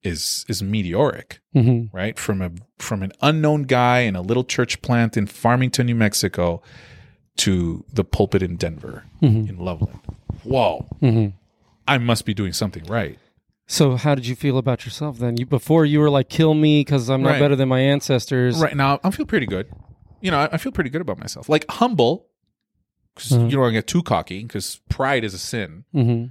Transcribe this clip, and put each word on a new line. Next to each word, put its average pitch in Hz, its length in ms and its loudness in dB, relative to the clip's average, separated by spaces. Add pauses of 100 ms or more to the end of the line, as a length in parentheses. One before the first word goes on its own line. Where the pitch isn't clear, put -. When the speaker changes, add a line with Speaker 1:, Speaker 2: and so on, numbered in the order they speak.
Speaker 1:
is, - 460 -6
is 98 120 -4
meteoric, 101 760 -2 (160)
Speaker 2:
Mm-hmm. 117 400 4
Speaker 1:
right? 98 240 -4
From 98 220 -4
a, 90 100 -4 (280)
from 104 220 -6
an 95 200 -6
unknown 151 420 2
guy 123 360 4
in 107 180 0
a 90 40 -4
little 117 220 0
church - 380 -2
plant 117 340 2
in 104 100 0
Farmington, 123 600 0
New 120 100 0
Mexico, 92 680 0 (760)
to 87 560 0
the 101 100 -2
pulpit 95 400 0
in 87 140 -6
Denver, 78 480 -8 (160)
Speaker 2:
Mm-hmm. 110 280 4
Speaker 1:
in 95 80 -12
Loveland. 90 420 -6 (440)
Whoa. 113 420 0 (160)
Speaker 2:
Mm-hmm. 113 280 4 (580)
Speaker 1:
I 139 100 2
must 117 280 0
be 110 80 -2
doing 95 180 -4
something 92 340 -6
right. 98 320 -6 (540)
Speaker 2:
So 135 260 4
how 143 180 2
did 127 100 -6
you 123 100 -4
feel 135 220 -2
about 127 260 -2
yourself 127 360 -10
then? 120 180 -2
You, 123 80 -2
before 151 400 2
you 147 140 4
were 151 100 6
like, 139 180 2
"Kill 156 280 4
me 151 280 4
'cause 135 260 0
I'm 135 120 2
not 135 120 2
Speaker 1:
Right. 139 60 0
Speaker 2:
better 143 160 4
than 131 140 0
my 127 120 2
ancestors." 131 760 0
Speaker 1:
Right 151 160 0
now, 139 280 0
I 190 80 2
feel 294 160 -6
pretty 156 180 -2
good. 95 220 -6 (540)
You 185 100 -2
know, 147 80 2
I, 143 140 0
I 165 40 -4
feel 269 140 -6
pretty 143 180 -4
good 156 120 -6
about 123 180 -6
myself. - 280 -12
Like, 156 220 2
humble, 180 560 2 (920)
'cause 117 160 -6
Speaker 2:
Uh-huh. 120 140 4
Speaker 1:
you 120 60 0
don't 139 100 2
wanna 117 120 2
get 110 120 0
too 175 160 0
cocky 95 440 -2
'cause - 440 -10
pride 135 340 0
is 98 120 -6
a - 20 -12
sin. 95 460 -8 (100)
Speaker 2:
Mm-hmm. 120 380 2